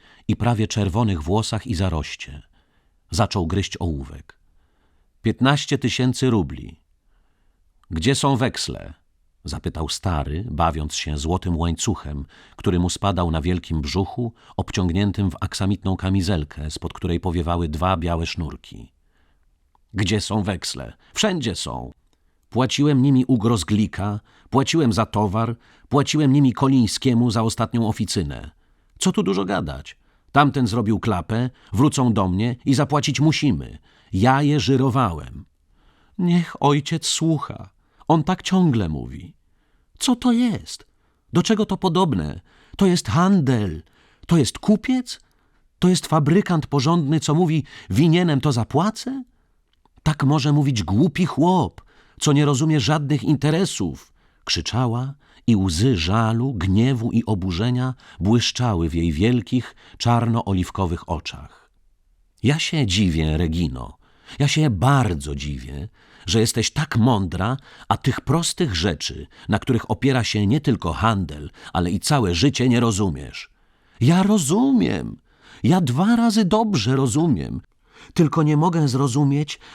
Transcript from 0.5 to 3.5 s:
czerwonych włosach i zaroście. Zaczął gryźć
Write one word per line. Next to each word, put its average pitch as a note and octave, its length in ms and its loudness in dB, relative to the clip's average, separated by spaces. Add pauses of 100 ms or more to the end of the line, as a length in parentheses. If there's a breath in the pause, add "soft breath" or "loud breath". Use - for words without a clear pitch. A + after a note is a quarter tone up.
czerwonych G2 540 0
włosach G#2 440 -2
i G2+ 80 -4
zaroście. D#2+ 680 -4 (680)
Zaczął F#2+ 360 0
gryźć F#2 340 -4